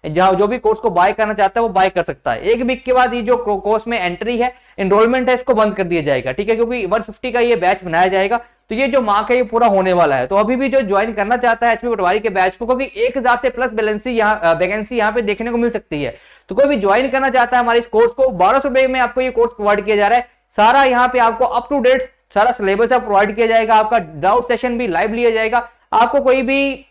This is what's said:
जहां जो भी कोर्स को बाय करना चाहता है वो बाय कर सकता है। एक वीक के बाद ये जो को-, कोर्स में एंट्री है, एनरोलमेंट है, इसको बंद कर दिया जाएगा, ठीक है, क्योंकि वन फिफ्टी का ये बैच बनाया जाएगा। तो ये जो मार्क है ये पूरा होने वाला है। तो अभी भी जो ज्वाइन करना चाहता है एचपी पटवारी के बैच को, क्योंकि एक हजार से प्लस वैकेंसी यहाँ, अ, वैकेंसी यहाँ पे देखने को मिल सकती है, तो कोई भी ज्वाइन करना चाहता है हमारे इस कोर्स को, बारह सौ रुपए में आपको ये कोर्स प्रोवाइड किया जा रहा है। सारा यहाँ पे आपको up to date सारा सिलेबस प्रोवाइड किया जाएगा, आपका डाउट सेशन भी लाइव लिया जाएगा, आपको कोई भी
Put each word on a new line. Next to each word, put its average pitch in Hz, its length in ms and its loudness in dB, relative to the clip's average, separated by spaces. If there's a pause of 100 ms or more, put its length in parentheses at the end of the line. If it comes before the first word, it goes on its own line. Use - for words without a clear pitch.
जहां 180 320 2
जो 202 120 2
भी 247 100 -4
कोर्स 214 220 -2
को 226 100 -2
बाय 180 240 2
करना 214 200 -2
चाहता 196 260 0
है - 40 0
वो 220 60 -2
बाय 185 200 2
कर 175 140 -2
सकता 143 280 -6
है। 113 120 -4
एक 226 180 0
वीक 254 240 -4
के 254 80 0
बाद 247 200 2
ये 240 80 -4
जो 240 160 0
को-, 208 240 -4
कोर्स 214 260 -2
में 233 120 -4
एंट्री 180 380 -4
है, 247 160 -2 (260)
एनरोलमेंट 226 500 2
है, 247 60 2
इसको 254 180 -2
बंद 214 220 0
कर 190 80 -4
दिया 170 180 -2
जाएगा, 131 300 -2
ठीक 202 180 -6
है, 220 60 2
क्योंकि 233 300 -2
वन 214 160 -2
फिफ्टी 220 300 -10
का 240 80 -2
ये 240 160 2
बैच 185 280 -2
बनाया 175 240 0
जाएगा। 196 300 0 (320)
तो 226 60 -6
ये 269 120 0
जो 254 140 2
मार्क 208 300 -2
है 247 60 -2
ये 254 80 0
पूरा 226 220 0
होने 190 260 2
वाला 156 220 2
है। 127 120 -2
तो 196 80 -4
अभी 208 200 2
भी 269 140 -2
जो 269 140 2
ज्वाइन 202 300 -2
करना 208 240 -2
चाहता 233 300 0
है 233 60 2
एचपी 240 160 -4
पटवारी 202 300 0
के 220 100 -2
बैच 185 260 0
को, 240 100 -8
क्योंकि 254 320 -4
एक 240 200 -2
हजार 240 240 0
से 262 80 0
प्लस 233 240 -4
वैकेंसी 214 380 -2
यहाँ, 214 280 0
अ, 165 140 2
वैकेंसी 208 440 -2
यहाँ 208 140 0
पे 233 120 -2
देखने 214 280 -4
को 240 60 -4
मिल 233 140 0
सकती 160 320 -6
है, 117 120 -8 (340)
तो 185 60 -8
कोई 269 100 4
भी 285 120 2
ज्वाइन 208 320 0
करना 269 200 -2
चाहता 247 280 0
है 247 60 2
हमारे 233 160 2
इस 233 80 -4
कोर्स 233 260 2
को, 262 160 2
बारह 202 300 2
सौ 277 100 -4
रुपए 262 180 2
में 262 120 -2
आपको 247 220 -2
ये 254 100 -2
कोर्स 233 200 0
प्रोवाइड 208 340 -2
किया 214 100 0
जा 202 120 2
रहा 233 100 2
है। 240 100 -2 (280)
सारा 247 280 4
यहाँ 247 240 2
पे 247 120 0
आपको 233 260 2 (100)
up 247 160 -4
to 269 140 0
date 262 220 2 (280)
सारा 220 160 4
सिलेबस 214 380 0
प्रोवाइड 208 460 0
किया 226 120 0
जाएगा, 226 280 2
आपका 220 220 2 (220)
डाउट 233 280 2
सेशन 240 300 -2
भी 247 100 -2
लाइव 190 260 -2
लिया 233 160 2
जाएगा, 220 400 -2 (240)
आपको 247 280 2
कोई 262 200 2
भी 269 500 -2